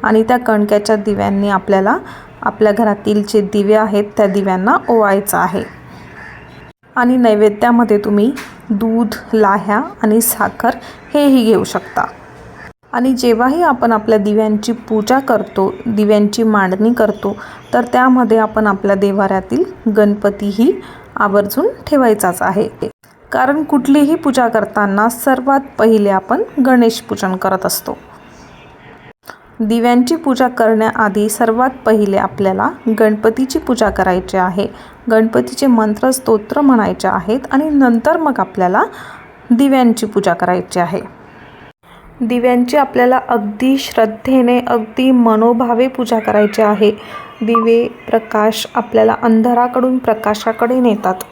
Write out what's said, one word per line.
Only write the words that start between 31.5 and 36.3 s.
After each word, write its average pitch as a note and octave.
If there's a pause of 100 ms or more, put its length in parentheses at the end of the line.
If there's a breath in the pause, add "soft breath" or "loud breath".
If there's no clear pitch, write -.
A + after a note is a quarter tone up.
पहिले G#3
आपल्याला G3 (300)
गणपतीची A3
पूजा A#3+
करायची F#3
आहे, F#3 (440 loud breath)
गणपतीचे A3+
मंत्र A3+
स्तोत्र A#3+